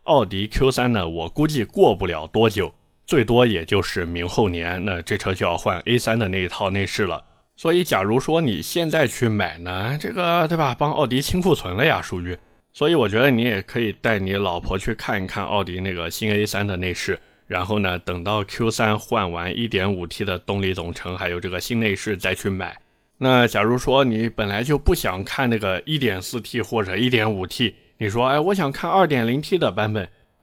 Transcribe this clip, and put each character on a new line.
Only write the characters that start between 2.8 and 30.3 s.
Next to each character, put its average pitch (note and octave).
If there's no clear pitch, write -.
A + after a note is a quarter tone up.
最 C3
多 A#2+
也 F2+
就 F#2
是 -
明 E2+
后 G#2
年， F2
那 F#2
这 G#2
车 F#2+
就 F#2+
要 E2+
换 F2+
A A#2+
三 A#2
的 G#2
那 F#2
一 F2
套 G2
内 G2
饰 -
了。 D#2+
所 E3
以 F3+
假 G#2
如 A2
说 D#3+
你 G2+
现 E3+
在 D#3
去 A#2
买 F2+
呢， F#2
这 F3
个， E3+
对 E3
吧， C#3
帮 D3
奥 C#3+
迪 B2+
清 F3+
库 F3+
存 F2+
了 A#2
呀， A#2+
属 F2+
于。 F2
所 D3+
以 E3+
我 A#2+
觉 G#2
得 C#3
你 A2+
也 A2
可 -
以 G#2+
带 A2
你 F#2+
老 F#2
婆 F#2+
去 A2+
看 G#2+
一 F#2+
看 G2
奥 G2
迪 F2+
那 F#2+
个 E2+
新 G#2+
A G#2
三 G2+
的 G2
内 F2+
饰， -
然 F#2
后 G#2
呢， F2+
等 F2+
到 G2+
Q A2+
三 G#2+
换 G#2
完 E2+
一 A#2
点 G2+
五 F2+
T G2+
的 F#2
动 G2+
力 F#2+
总 E2+
成， F2+
还 F#2
有 F2
这 F#2
个 F2+
新 A#2
内 G#2+
饰 G#2
再 F#2
去 -
买。 F#2
那 B2+
假 G#2
如 A#2+
说 C3+
你 A2+
本 G#2+
来 G2+
就 C#3+
不 F3+
想 F#2+
看 B2+
那 A2+
个 F#2+
一 D#3
点 G2+
四 -
T A2+
或 A2
者 F#2+
一 B2
点 A2
五 F#2
T， G#2
你 A2
说 A#2+
，“哎， C#3+
我 F#3
想 D#3+
看 E3+
二 F#3
点 B2
零 C3+
T F#3
的 B2+
版 G#2+
本。” G2+